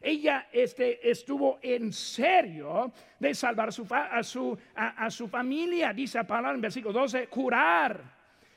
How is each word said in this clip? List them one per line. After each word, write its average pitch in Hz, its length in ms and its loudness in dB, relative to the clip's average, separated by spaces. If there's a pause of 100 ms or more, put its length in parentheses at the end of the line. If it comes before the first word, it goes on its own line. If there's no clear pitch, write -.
Ella, 294 520 0
este, 240 580 2
estuvo 269 520 0
en 240 300 -2
serio 226 1000 2 (260)
de 277 160 0
salvar 226 380 0
su 233 120 -10
fa-, 262 220 0
a 233 160 -2
su, 247 340 -4 (200)
a, 220 280 -2
a 226 60 -2
su 240 160 -8
familia. 277 680 0
Dice 233 260 -4
la 226 100 0
palabra 240 260 0
en 262 60 -4
versículo 214 400 -2
doce, 247 280 0
jurar. 262 760 2 (540)